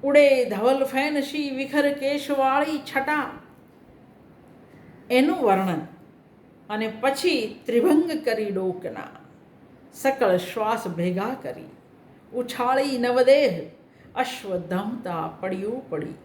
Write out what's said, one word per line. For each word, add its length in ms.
"ઉડે 420
ધવલ 400
ફેનશી 640
વિખર 420
કેશવાળી 840
છટા" 520
એનું 260
વર્ણન, 500
અને 300
પછી 640
"ત્રિભંગ 600
કરી 200
ડોકના 580
સકળ 440
શ્વાસ 520
ભેગા 540
કરી, 260
ઉછાળી 640
નવદેહ 720
અશ્વ 420
ધમતા 760
પડ્યું 500
પડી." 240